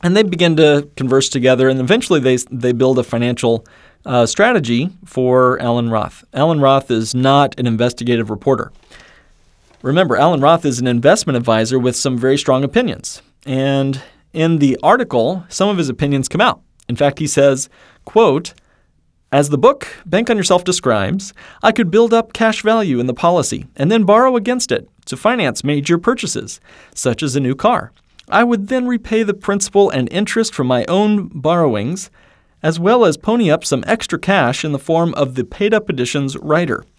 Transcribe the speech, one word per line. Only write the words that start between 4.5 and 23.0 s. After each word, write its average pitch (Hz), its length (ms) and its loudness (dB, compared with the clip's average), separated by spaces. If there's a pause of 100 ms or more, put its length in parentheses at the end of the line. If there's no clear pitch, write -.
for 127 560 2
Alan 120 300 -2
Roth. - 320 -4 (100)
Alan 156 260 0
Roth 135 300 2
is 113 240 -2
not 135 460 2
an 123 80 -2
investigative 117 640 -2
reporter. 113 400 -2 (1120)
Remember, 139 340 2
Alan 151 240 4
Roth 165 240 4
is 123 140 0
an 123 80 -2
investment 131 500 2
advisor 117 400 0
with 123 180 0
some 131 220 -2
very 131 200 2
strong 135 260 0
opinions. - 580 -4 (240)
And 135 560 -2 (320)
in 165 240 0
the 139 240 2
article, 175 680 0
some 196 200 -2
of 202 80 -2
his 147 120 -2
opinions 139 380 -2
come 175 140 -2
out. - 200 0 (280)
In 120 60 -4
fact, 143 240 0
he 151 80 -4
says, 139 420 2 (360)
quote, 170 480 2 (760)
as 143 200 2
the 147 80 0
book, 262 300 2 (180)
Bank 202 240 -2
on 226 80 0
Yourself, 180 260 0
describes, 170 720 -2 (280)
I 220 120 2
could 196 180 0
build 226 220 4
up 226 180 0
cash 220 300 -2
value 202 380 0
in 123 80 -2